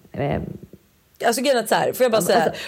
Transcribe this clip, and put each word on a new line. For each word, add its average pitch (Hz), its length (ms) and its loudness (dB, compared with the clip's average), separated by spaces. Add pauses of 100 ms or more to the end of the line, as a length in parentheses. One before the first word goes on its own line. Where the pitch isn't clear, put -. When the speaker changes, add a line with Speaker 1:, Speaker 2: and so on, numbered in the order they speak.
(120)
Speaker 1:
ehm, 147 320 -4 (840)
Speaker 2:
Alltså, 233 160 0
grejen 262 160 2
är 226 40 0
att, 214 80 -6
så 202 60 2
här, 131 180 0
får 247 100 0
jag 247 80 4
bara 220 60 2
Speaker 1:
Ja, 202 40 2
men 175 60 -2
Speaker 2:
säga, 175 160 4
Speaker 1:
alltså 165 240 -2